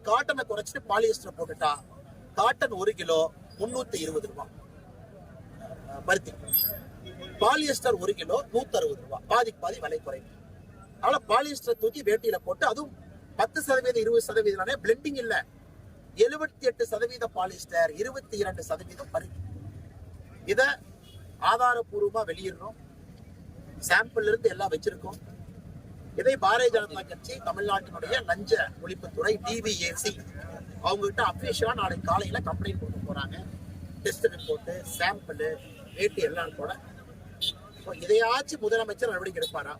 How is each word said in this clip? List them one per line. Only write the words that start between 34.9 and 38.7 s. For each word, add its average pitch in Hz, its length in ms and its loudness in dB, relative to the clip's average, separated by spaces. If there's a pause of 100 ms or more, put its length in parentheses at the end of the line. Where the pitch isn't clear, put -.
சாம்பிள், 160 580 -2 (400)
வேட்டி 202 260 0
எல்லாம் 165 340 -2
கூட. - 240 -6 (1040)
So, - 100 -8
இதையாச்சும் 226 680 2
முதலமைச்சர் 214 460 0